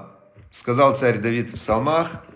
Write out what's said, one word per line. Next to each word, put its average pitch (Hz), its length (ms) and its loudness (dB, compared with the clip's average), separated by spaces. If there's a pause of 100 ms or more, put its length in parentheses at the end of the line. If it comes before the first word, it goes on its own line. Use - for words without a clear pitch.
(500)
сказал 135 440 2
царь 123 240 2
Давид 117 320 -4
в - 40 -16
псалмах: 139 560 0 (260)